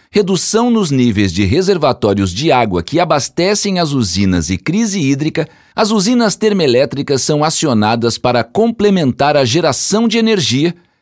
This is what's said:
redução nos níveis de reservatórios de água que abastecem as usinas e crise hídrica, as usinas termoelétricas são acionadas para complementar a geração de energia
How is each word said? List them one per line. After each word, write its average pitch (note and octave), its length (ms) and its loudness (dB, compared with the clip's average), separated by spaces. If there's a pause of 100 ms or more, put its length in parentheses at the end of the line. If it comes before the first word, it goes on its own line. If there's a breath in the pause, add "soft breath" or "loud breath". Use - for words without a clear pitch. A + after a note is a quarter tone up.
(120)
redução G#3 580 0
nos G#3+ 220 0
níveis A2 420 2
de G2 120 0
reservatórios B2+ 840 0
de C#3 200 -2
água G#2+ 320 0
que D3 160 -2
abastecem F3+ 800 -2
as D#3+ 120 -2
usinas F#2 580 0
e F#2 80 -2
crise G3+ 420 -2
hídrica, D3 480 -2 (280 soft breath)
as G#3+ 160 0
usinas A3+ 440 0
termoelétricas C#3 840 0
são D3+ 220 0
acionadas A#2 720 0
para A#2+ 260 0
complementar F#3 920 0
a C#3 100 2
geração E3 600 0
de A3 100 0
energia F3 580 0 (260 soft breath)